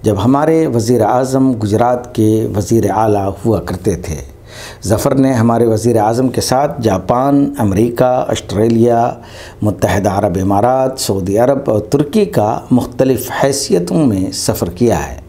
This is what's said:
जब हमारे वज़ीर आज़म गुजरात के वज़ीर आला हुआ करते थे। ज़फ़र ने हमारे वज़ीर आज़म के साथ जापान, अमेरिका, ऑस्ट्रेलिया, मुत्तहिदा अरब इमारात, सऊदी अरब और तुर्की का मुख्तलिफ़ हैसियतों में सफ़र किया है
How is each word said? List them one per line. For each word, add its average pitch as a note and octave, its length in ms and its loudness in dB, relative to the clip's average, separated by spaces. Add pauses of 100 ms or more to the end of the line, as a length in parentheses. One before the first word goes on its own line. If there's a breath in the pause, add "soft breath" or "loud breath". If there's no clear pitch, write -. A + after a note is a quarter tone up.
जब G#2 120 2
हमारे D3+ 500 2
वज़ीर A#2 360 2
आज़म C3 500 2
गुजरात G#2+ 520 0 (100)
के A2 320 2
वज़ीर G2+ 420 0
आला G#2 340 2 (140)
हुआ G#2+ 220 0
करते F#2 380 -4
थे। D#2 200 -8 (680 loud breath)
ज़फ़र C#3 280 0
ने C3+ 200 2
हमारे A#2 320 2
वज़ीर A2+ 320 2
आज़म A#2 320 2
के A#2 120 -2
साथ C#3 400 0
जापान, A#2+ 640 0 (140)
अमेरिका, A#2+ 520 2 (120)
ऑस्ट्रेलिया, A#2 760 0 (640 loud breath)
मुत्तहिदा G2+ 480 0
अरब G2 260 0
इमारात, A#2+ 600 0
सऊदी G2 380 -2
अरब C3 320 2
और G#2+ 220 2
तुर्की D3 360 0
का A2 460 -2
मुख्तलिफ़ B2 600 0
हैसियतों F3 720 0
में F#2+ 260 0
सफ़र - 400 -4
किया A2+ 260 0
है - 320 -8